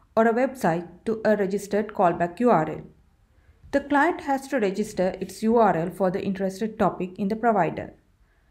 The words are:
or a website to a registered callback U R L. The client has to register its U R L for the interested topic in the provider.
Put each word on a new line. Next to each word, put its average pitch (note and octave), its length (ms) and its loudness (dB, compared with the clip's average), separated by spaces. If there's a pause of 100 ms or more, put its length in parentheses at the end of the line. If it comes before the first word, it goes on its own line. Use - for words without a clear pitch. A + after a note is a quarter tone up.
(180)
or A3 80 6
a A3+ 80 4
website G#3 540 0 (180)
to A3 180 -2
a G#3+ 120 4
registered G3+ 540 -2
callback F3 500 0
U A#3+ 100 4
R D#3+ 180 4
L. D3+ 140 -8 (880)
The C#4 120 0
client C#4+ 400 2
has C4+ 260 -2
to - 120 -2
register F#3+ 640 -2
its - 220 -10
U A3+ 140 4
R G3 200 6
L E3+ 140 -2
for F#3+ 180 0
the F#3 200 -4
interested F#3+ 500 -4
topic F3+ 400 -2
in G3+ 80 -2
the A3+ 80 -2
provider. G3+ 580 0 (580)